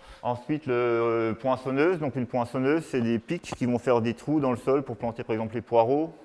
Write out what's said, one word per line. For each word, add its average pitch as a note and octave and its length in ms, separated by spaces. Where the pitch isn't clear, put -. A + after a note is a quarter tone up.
Ensuite, B2 440
le, B2+ 80
euh, A#2 600
poinçonneuse. C3+ 640
Donc, C3 160
une B2+ 120
poinçonneuse, C3 640
c'est C3 120
des A#2 180
pics - 380
qui B2+ 100
vont A#2+ 140
faire A#2+ 200
des A2+ 140
trous D3+ 240
dans C3+ 140
le A#2+ 40
sol C3+ 280
pour A#2 120
planter, A#2 280
par A#2+ 100
exemple, A2 220
les A#2 40
poireaux C3 540